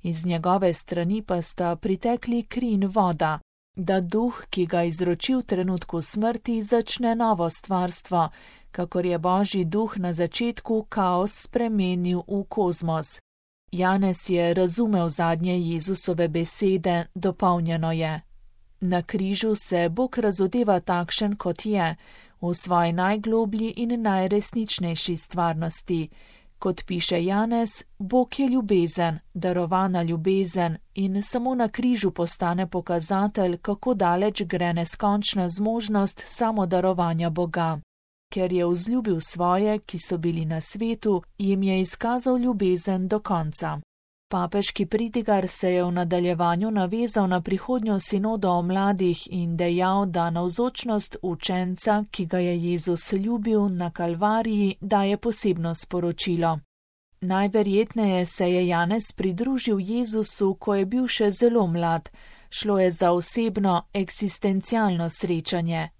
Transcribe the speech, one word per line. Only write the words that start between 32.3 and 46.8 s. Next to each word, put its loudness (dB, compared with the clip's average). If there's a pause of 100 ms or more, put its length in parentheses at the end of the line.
pokazatelj, 0
kako -2
daleč 2
gre -2
neskončna 0
zmožnost 0
samodarovanja 0
Boga. -2 (520)
Ker 0
je 2
vzljubil 0
svoje, 2
ki -10
so 0
bili -2
na -4
svetu, -2 (160)
jim 2
je 2
izkazal 0
ljubezen 0
do 0
konca." -4 (480)
Papeški -2
pridigar 0
se 0
je 2
v 0
nadaljevanju 0
navezal 0